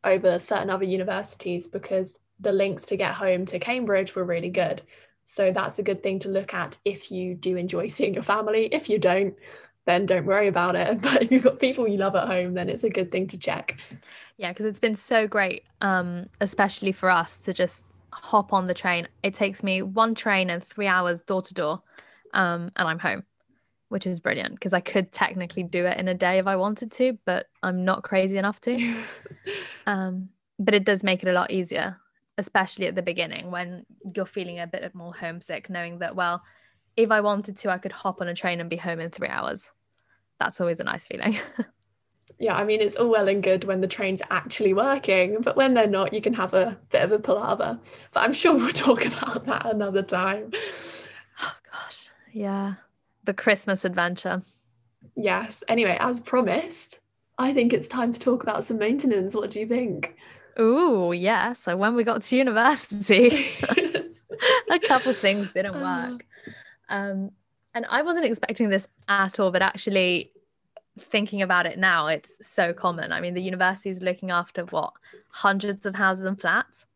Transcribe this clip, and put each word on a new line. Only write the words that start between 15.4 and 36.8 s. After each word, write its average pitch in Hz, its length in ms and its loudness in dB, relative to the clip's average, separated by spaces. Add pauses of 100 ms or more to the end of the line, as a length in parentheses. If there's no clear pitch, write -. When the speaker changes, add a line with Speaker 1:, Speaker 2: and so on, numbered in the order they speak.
Speaker 2:
um, 180 460 0 (140)
especially 196 500 0
for 185 180 0
us, 170 320 2
to 185 120 -6
just - 320 -2 (260)
hop - 420 0
on 190 120 2
the 180 80 -2
train. 175 340 -2 (160)
It 196 100 0
takes 196 300 -2
me 190 180 0
one 220 320 2
train 190 360 0
and 175 140 -4
three 208 240 -6
hours 180 340 2
door 185 200 -2
to 185 120 -14
door, 170 280 -4 (520)
um, 175 420 0
and 175 120 0
I'm 160 120 -2
home, 143 240 -2 (680)
which 196 160 -4
is 180 140 -4
brilliant, - 400 -4
'cause 185 140 -2
I 180 80 2
could 190 320 -2
technically 185 500 -2
do 175 220 -2
it 180 120 0
in 185 120 -2
a 180 40 0
day 180 260 2
if 185 80 0
I 196 100 2
wanted 208 360 -2
to, 247 320 0
but 180 220 -2 (160)
I'm 180 220 -2
not 190 180 0
crazy 190 340 0
enough 196 240 -2
to. 247 140 -2
Speaker 1:
<laughs> 233 300 -2 (840)
Speaker 2:
Um, 190 420 -4 (300)
but 202 140 2
it 202 100 6
does 196 200 2
make 185 200 2
it 185 60 0
a 180 40 4
lot 180 180 2
easier, 185 480 -4 (380)
especially 190 500 0
at 175 80 -4
the 185 60 -2
beginning 175 500 -6
when 175 340 -8 (300)
you're 190 100 -2
feeling 180 340 -10
a 170 80 -8
bit 175 280 -10
more 175 180 -14
homesick, 170 560 -10
knowing 175 300 -8
that, 175 160 -6
well, 175 260 -2 (560)